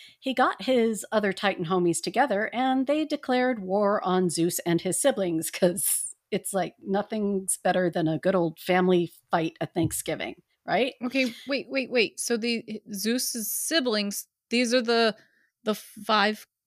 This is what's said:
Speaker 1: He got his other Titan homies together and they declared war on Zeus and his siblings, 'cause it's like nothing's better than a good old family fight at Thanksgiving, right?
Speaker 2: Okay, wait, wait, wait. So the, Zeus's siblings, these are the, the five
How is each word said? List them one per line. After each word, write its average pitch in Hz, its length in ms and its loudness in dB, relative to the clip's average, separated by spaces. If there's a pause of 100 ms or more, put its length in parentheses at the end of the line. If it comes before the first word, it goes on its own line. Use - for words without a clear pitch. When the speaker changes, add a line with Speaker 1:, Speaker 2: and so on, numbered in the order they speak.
(200)
Speaker 1:
He 262 140 -4
got - 300 0
his 226 480 2
other 208 220 2
Titan 185 320 -2
homies 175 360 2
together 214 520 0
and 262 340 0
they 302 180 2
declared 254 560 0
war 202 440 0
on 185 240 2
Zeus 170 300 0
and 170 220 0
his 180 200 -2
siblings, 180 500 0
'cause - 640 0 (160)
it's 196 220 -4
like 185 280 -2
nothing's 202 760 -2
better 185 320 2
than 170 180 0
a 156 120 0
good 190 160 0
old 170 240 0
family 180 520 2 (200)
fight 165 300 0
at - 120 -6
Thanksgiving, - 680 -4 (240)
right? 226 280 0 (100)
Speaker 2:
Okay, 254 300 0 (140)
wait, 262 220 -4
wait, 269 220 -4
wait. 233 280 0
So 240 180 -2
the, 220 440 -4 (120)
Zeus's 220 580 -4
siblings, 220 760 -2 (220)
these 233 240 2
are 254 80 4
the, 226 340 2 (480)
the 214 120 0
five 214 680 -2 (220)